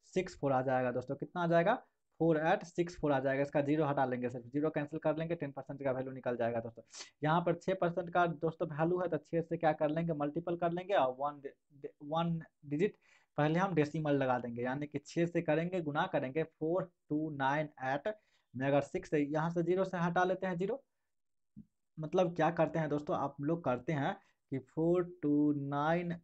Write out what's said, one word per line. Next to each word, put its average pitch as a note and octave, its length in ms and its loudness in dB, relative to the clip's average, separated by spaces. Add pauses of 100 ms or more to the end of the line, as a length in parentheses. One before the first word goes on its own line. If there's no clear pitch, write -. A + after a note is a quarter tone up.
(140)
सिक्स F3+ 220 -2
फ़ोर C#3 160 0
आ C3 100 4
जाएगा B2+ 300 2
दोस्तों। B2+ 240 -4
कितना - 260 -6
आ E3+ 60 2
जाएगा? E3+ 260 4 (460)
फ़ोर D#3+ 180 4
एट F3+ 260 2
सिक्स F3 320 -2
फ़ोर D3 160 0
आ C3+ 80 4
जाएगा। C3+ 220 2
इसका C#3+ 200 0
ज़ीरो D3+ 220 2
हटा C#3+ 220 2
लेंगे, B2 240 -2
सिर्फ A#2+ 160 -10
ज़ीरो D3 240 0
कैंसिल D#3 300 -4
कर D#3 160 0
लेंगे, D#3+ 200 -2
टेन C#3 160 -6
परसेंट C#3 320 -10
का C3 80 2
वैल्यू C3 200 -4
निकल B2 240 -4
जाएगा A#2 240 0
दोस्तों। - 220 -10 (420)
यहाँ D#3+ 180 4
पर E3+ 140 2
छः F#3+ 240 -2
परसेंट F3 300 -2
का F3 160 4
दोस्तों D#3 440 -2
वैल्यू D#3+ 300 2
है, F3+ 80 -2
तो D#3+ 100 0
छः E3 240 -2
से E3 140 -4
क्या D#3+ 180 4
कर D3+ 160 0
लेंगे, E3 240 0
मल्टीपल D#3+ 420 -2
कर F3 160 0
लेंगे F#3 240 -4
और C3 220 2
वन C#3+ 220 -4
डि-, C3+ 120 -12 (220)
डि-, C#3 180 -14 (120)
वन E3 340 -2 (280)
डिजिट D3+ 300 -2 (420)
पहले D#3 200 2
हम F#3+ 160 0
डेसिमल D3+ 400 0
लगा C3 240 2
देंगे, A#2+ 240 -6
यानी C3+ 240 -4
कि C#3+ 140 -8
छः - 260 0
से E3+ 160 -2
करेंगे, E3+ 400 0
गुना D3+ 260 0
करेंगे C#3 360 -2
फ़ोर E3+ 460 -4 (180)
टू D3+ 240 0
नाइन C#3 360 0 (180)
एट C#3+ 280 -2 (400)
में। C3 120 -2
अगर C#3 160 4
सिक्स - 280 -8
से, D#3 100 2
यहाँ D3+ 300 0
से E3+ 120 0
ज़ीरो F3+ 240 2
से F#3 120 -6
हटा F3 260 2
लेते F#3 220 -2
हैं, F3+ 100 -2
ज़ीरो, G3 260 -4 (1160)
मतलब E3+ 380 2
क्या D#3 160 4
करते E3 260 2
हैं D#3 100 0
दोस्तों, D3 300 0
आप C#3 240 -2
लोग E3+ 220 0
करते B2+ 300 0
हैं D3+ 200 0 (380)
कि C3+ 80 -2
फ़ोर F3 440 2 (180)
टू D3 300 4 (160)
नाइन E3+ 560 0